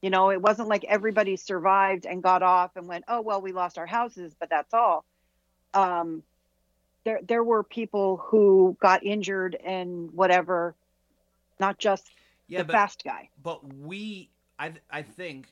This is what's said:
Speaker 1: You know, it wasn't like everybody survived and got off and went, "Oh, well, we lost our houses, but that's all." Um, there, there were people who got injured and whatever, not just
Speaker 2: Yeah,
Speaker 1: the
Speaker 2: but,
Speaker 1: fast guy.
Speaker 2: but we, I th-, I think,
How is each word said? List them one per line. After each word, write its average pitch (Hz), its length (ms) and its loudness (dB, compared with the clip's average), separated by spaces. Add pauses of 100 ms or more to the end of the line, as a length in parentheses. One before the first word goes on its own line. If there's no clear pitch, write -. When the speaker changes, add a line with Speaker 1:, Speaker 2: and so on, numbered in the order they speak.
Speaker 1:
You 190 60 -4
know, 190 220 4
it 185 100 -2
wasn't 214 260 0
like 208 180 -2
everybody 202 520 0
survived 190 680 0
and 180 180 -8
got 185 180 4
off 180 340 4
and 175 120 -14
went, 170 200 -10
"Oh, 233 140 -4
well, 214 180 -4
we 190 120 -10
lost 180 260 -6
our 170 80 -8
houses, 190 540 -8
but 165 100 -8
that's 151 240 -2
all." 214 320 2 (680)
Um, 170 480 0 (800)
there, 220 240 -2
there 233 160 0
were 233 180 2
people 202 560 -4
who 190 600 6
got 190 240 4
injured 190 600 -4
and 180 480 -8
whatever, 175 640 0 (840)
not 190 180 -2
just 202 320 -2 (380)
Speaker 2:
Yeah, 180 120 -8
Speaker 1:
the 175 60 -4
Speaker 2:
but, 240 80 -2
Speaker 1:
fast 208 300 0
guy. 123 260 -14 (140)
Speaker 2:
but 135 320 -12
we, 190 540 -14 (280)
I 151 120 -10
th-, 165 200 -18
I 151 140 -10
think, 151 480 -16